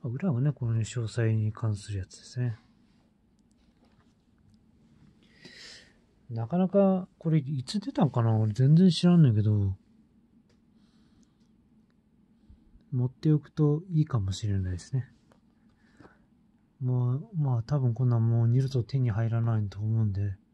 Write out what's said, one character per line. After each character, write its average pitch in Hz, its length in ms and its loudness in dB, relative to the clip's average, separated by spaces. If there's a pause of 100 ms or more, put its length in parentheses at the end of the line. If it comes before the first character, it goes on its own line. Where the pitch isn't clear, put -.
ま 131 60 -8
あ、 113 40 -6
裏 156 200 -2
は 117 80 -2
ね、 147 100 0
こ 123 140 -8
の 113 80 -2
ね、 113 80 0
詳 117 220 -6
細 113 300 -2
に 107 200 -2
関 107 220 -4
す 101 160 -12
る 101 80 -6
や 92 80 -10
つ - 100 -20
で - 60 -20
す - 160 -12
ね。 120 180 -4 (3750)
な 113 160 -6
か 170 100 -2
な 185 100 2
か、 190 400 2 (120)
こ 165 100 -4
れ 156 80 4
い 135 260 -4
つ - 160 -4
出 277 120 -10
た 277 120 0
ん 139 60 2
か 123 140 0
な？ 113 120 2
俺 110 160 0
全 131 240 4
然 185 140 8
知 165 160 0
ら 175 100 6
ん 170 60 8
ね 139 80 8
ん 107 60 2
け 104 80 2
ど。 101 340 0 (3250)
持 123 140 -2
っ 127 60 -4
て - 200 -2
お 151 60 4
く - 140 -6
と 151 400 0
い 156 100 2
い 151 40 2
か 127 140 -2
も 95 120 -2
し 107 160 -6
れ 101 100 0
な 92 120 -4
い - 20 -4
で 87 80 -6
す - 160 -12
ね。 - 180 -6 (1700)
も 127 360 0
う、 208 200 -10
ま 135 220 0
あ、 113 40 -6
多 147 140 -2
分 127 160 0
こ 127 120 -2
ん 123 40 4
な 120 80 2
ん 113 100 2
も 117 180 2
う - 20 4
二 120 120 4
度 135 100 -2
と 131 120 -2
手 139 160 -4
に 123 140 0
入 113 180 -2
ら 117 120 -2
な 117 180 -2
い 104 100 -4
と 95 80 -14
思 110 240 -2
う 110 40 2
ん 101 60 0
で。 98 240 -4 (180)